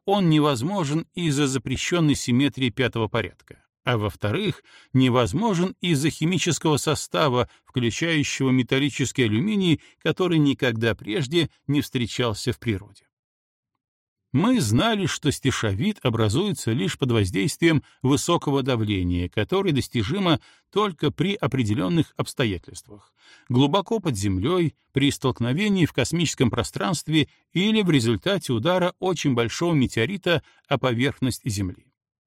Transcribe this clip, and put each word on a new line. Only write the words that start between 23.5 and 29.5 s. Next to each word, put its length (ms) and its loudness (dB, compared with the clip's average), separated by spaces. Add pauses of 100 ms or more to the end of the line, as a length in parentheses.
под 180 -2
землей, 560 0 (180)
при 180 2
столкновении 760 0
в 80 -10
космическом 560 0
пространстве 800 -2 (260)
или 260 2
в 100 2
результате 600 0
удара 460 0
очень 340 0
большого 400 0